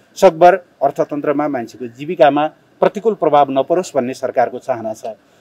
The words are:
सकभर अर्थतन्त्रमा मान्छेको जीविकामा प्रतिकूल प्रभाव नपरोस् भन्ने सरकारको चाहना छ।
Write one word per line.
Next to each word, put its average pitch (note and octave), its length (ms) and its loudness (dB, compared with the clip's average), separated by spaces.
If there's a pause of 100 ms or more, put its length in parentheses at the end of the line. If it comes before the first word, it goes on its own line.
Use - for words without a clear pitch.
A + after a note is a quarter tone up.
(160)
सकभर F3 400 6 (280)
अर्थतन्त्रमा C#3+ 640 -2
मान्छेको A#2+ 400 -8
जीविकामा D3 600 0 (320)
प्रतिकूल G3+ 340 0
प्रभाव D3 360 2
नपरोस् D3+ 460 -4
भन्ने B2+ 180 -4
सरकारको B2 460 -4
चाहना A2 340 -8
छ। A2 120 -16 (360)